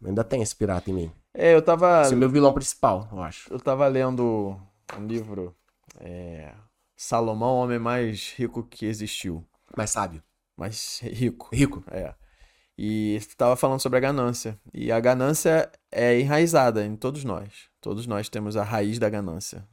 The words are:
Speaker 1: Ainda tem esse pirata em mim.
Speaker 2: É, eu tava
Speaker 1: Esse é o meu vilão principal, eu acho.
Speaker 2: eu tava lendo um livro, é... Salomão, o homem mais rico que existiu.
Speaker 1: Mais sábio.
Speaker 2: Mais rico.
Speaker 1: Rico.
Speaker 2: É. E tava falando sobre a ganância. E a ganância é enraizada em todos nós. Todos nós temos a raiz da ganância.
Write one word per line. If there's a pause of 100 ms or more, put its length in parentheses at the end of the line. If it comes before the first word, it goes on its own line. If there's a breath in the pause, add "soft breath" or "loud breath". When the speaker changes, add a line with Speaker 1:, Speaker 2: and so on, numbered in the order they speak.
Speaker 1:
Ainda
tem
esse
pirata
em
mim. (220)
Speaker 2:
É,
eu
tava
Speaker 1:
Esse
é
o
meu
vilão
principal,
eu
acho.
Speaker 2:
eu
tava
lendo (420)
um
livro, (460)
é... (420)
Salomão,
o
homem
mais
rico
que
existiu. (320)
Speaker 1:
Mais
sábio. (320)
Speaker 2:
Mais
rico.
Speaker 1:
Rico.
Speaker 2:
É. (640)
E (160)
tava
falando
sobre
a
ganância. (160)
E
a
ganância (220)
é
enraizada
em
todos
nós. (160)
Todos
nós
temos
a
raiz
da
ganância.